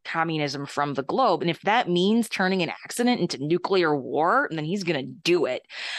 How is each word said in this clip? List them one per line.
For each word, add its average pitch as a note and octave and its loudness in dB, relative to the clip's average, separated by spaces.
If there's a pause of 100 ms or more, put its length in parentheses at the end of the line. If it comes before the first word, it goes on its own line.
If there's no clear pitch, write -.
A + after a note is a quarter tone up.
communism D3+ -2
from C#3+ -2
the C3+ -2
globe. F#3+ 2
And F3 0
if D#3+ -2
that G#3+ 2
means G3 2
turning F#3 0
an D#3 -2
accident A#3+ -2
into C#3+ -2
nuclear F3 2
war, D3 2
then D#3 -4
he's F#3 -4
gonna B3+ 0
do F3+ 0
it. B2+ -4 (360)